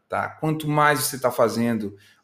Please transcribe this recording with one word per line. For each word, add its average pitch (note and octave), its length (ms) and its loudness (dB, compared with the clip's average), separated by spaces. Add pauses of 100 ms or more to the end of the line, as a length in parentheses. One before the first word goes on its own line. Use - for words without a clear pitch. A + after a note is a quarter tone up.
tá? D#3+ 220 -4
Quanto D#3 400 -4
mais D3 320 4
você C3+ 180 -4
tá B2 120 0
fazendo A2+ 680 0 (280)